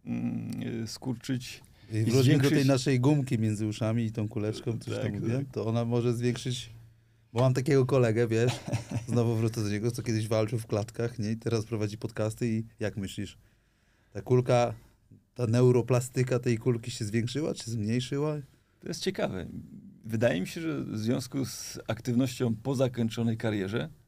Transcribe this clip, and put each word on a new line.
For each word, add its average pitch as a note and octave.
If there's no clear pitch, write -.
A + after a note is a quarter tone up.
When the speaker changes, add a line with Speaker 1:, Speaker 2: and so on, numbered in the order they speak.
Speaker 1:
mm, A#2
y, G#2+
skurczyć B2+
Speaker 2:
I A2
Speaker 1:
i G#2+
Speaker 2:
wróćmy A2
do C3+
Speaker 1:
zwiększyć C#3
Speaker 2:
tej D3
naszej C3
gumki C3
między A2
uszami A2
i A2
tą A2
kuleczką, G#2+
coś A2
Speaker 1:
Tak, A2
Speaker 2:
tam G#2+
mówiłem. A2+
Speaker 1:
tak. C3
Speaker 2:
To G#2
ona A#2
może A#2+
zwiększyć, A#2+
bo A2
mam C3
takiego C3+
kolegę, A#2+
wiesz, A2+
Speaker 1:
<laughs> -
Speaker 2:
znowu A#2
wrócę A2+
do G2+
niego, G#2
co A2+
kiedyś A2
walczył A2
w A2
klatkach, A#2
nie? G#2+
I A2+
teraz A2+
prowadzi G#2+
podcasty A2
i A2
jak G#2
myślisz, G2
ta G2+
kulka, B2
ta A#2+
neuroplastyka B2
tej B2
kulki A#2
się -
zwiększyła, A#2
czy -
zmniejszyła? B2+
Speaker 1:
To -
jest F3
ciekawe. F#3+
Wydaje A#2
mi F3+
się, E3+
że D3
w G#2
związku C3
z -
aktywnością B2
po C3+
zakończonej A#2
karierze A2